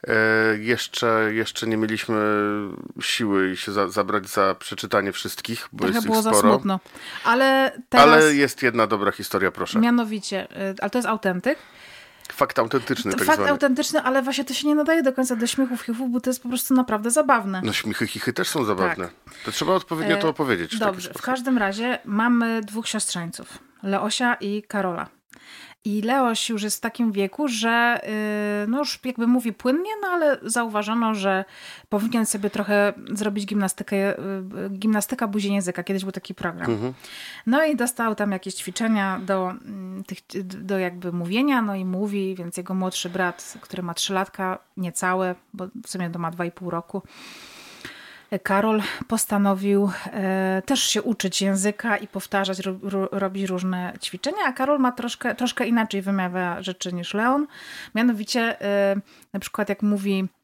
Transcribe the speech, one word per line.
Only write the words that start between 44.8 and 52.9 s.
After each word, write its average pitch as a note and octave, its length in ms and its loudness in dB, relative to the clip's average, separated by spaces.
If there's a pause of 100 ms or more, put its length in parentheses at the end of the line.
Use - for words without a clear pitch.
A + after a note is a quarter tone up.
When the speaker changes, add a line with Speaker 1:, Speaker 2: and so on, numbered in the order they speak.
Speaker 2:
bo F#3 120 -8 (180)
w - 60 -18
sumie F3+ 200 -4
to F3 80 -8
ma E3 120 -2
dwa E3+ 140 -4
i E3+ 80 -4
pół F3 180 -8
roku, E3+ 320 -6 (1400)
Karol G#3 400 2 (260)
postanowił, G3+ 840 2 (160)
e, F#3+ 600 0
też C4+ 160 2
się - 200 0
uczyć G3 400 -2
języka G3+ 540 0
i G#3+ 120 -6
powtarzać, G3 500 -2
ro-, F#3+ 240 -6
ro-, G3 300 -2